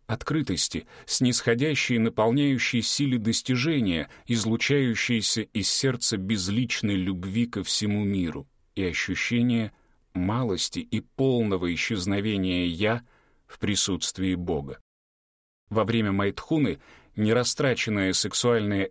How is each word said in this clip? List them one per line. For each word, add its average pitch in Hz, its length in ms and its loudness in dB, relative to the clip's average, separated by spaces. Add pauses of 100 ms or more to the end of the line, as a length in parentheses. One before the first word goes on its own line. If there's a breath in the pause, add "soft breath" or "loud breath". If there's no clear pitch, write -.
открытости, 113 800 -4 (220 loud breath)
снисходящей, 123 880 2
наполняющей 120 840 2
силе 135 340 0
достижения, 113 920 0 (180 loud breath)
излучающейся 113 1120 0
из - 300 -2
сердца 123 460 0
безличной 101 800 0
любви 95 520 -2
ко 101 160 -6
всему 104 400 0
миру 87 440 -2 (280)
и 98 80 -2
ощущение 113 880 0 (420 soft breath)
малости 95 680 -2
и 107 220 -4
полного 107 720 0
исчезновения 98 920 0
«я» 104 360 -2 (440 soft breath)
в - 100 -20
присутствии 92 800 -2
Бога. 78 440 -4 (920)
Во 107 140 0
время 107 280 2
майдхуны 101 680 0 (360 loud breath)
нерастраченная 110 1000 0
сексуальная 104 760 0